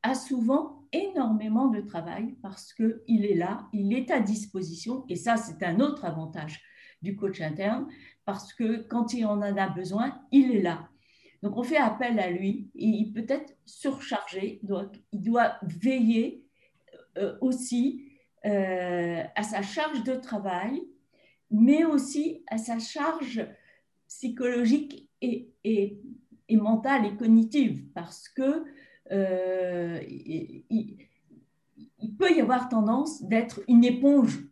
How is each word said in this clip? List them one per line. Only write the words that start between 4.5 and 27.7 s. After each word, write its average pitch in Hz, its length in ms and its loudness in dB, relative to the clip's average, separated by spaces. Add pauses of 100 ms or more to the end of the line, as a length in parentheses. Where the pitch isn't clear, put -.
et 180 60 -4
ça, 233 220 0
c'est 196 260 -8
un 175 160 0
autre 285 260 0
avantage 156 560 -10 (400)
du 190 140 -6
coach 185 260 -6
interne, 196 460 -4 (380)
parce - 280 -8
que 220 300 -2
quand 226 300 -2
il 233 120 -2
en 208 160 0
a 196 280 0
besoin, 190 520 -4 (100)
il 254 200 8
est 208 100 2
là. 170 280 -4 (520)
Donc, 196 160 -4
on 240 60 -2
fait 302 140 0
appel 240 420 0
à 185 100 -2
lui, 190 460 -4
et - 100 -4
il 214 260 2
peut 226 160 -6
être - 380 -4
surchargé, - 960 -6
donc 196 320 -6 (160)
il 202 100 -6
doit 226 420 2
veiller, 226 840 0 (720)
euh, - 240 -4
aussi, - 720 -2 (320)
euh, 180 800 -2 (120)
à 208 80 -2
sa 208 180 -4
charge 285 420 -4
de 262 120 -2
travail, 202 680 -6 (680)
mais 262 320 8
aussi 302 640 0
à 220 100 -6
sa 226 220 -4
charge 285 680 -4 (640)
psychologique 247 1000 0 (120)
et, - 280 -4 (140)
et, 208 360 0 (480)
et 220 80 4
mentale 220 500 4
et 202 100 -4
cognitive, 226 800 4